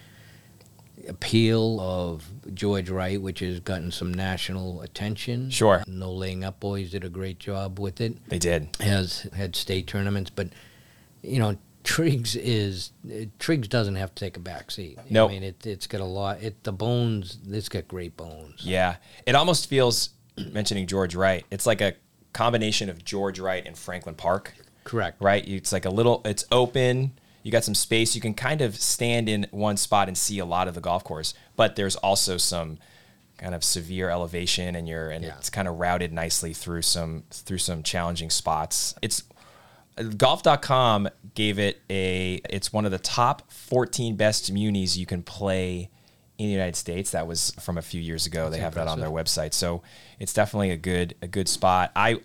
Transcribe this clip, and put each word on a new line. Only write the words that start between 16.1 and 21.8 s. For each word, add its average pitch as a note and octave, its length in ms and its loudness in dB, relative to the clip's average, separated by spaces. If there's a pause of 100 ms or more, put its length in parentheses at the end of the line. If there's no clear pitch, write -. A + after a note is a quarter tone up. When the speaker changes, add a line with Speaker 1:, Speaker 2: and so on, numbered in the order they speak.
Speaker 1:
it, G#2+ 220 -8
the G#2+ 80 -4
bones, A2 640 0 (140)
it's G#2 180 -4
got F#2 200 -4
great F2 280 -10
bones. D#2 480 -14
Speaker 2:
Yeah. F#2 320 2 (300)
It B2 80 6
almost D#3+ 340 4
feels, B2+ 420 4 (140)
<clears throat> - 280 -12
mentioning G#2 340 -2
George F#2 280 0
Wright, F#2 360 4
it's G2 160 -4
like G#2+ 160 4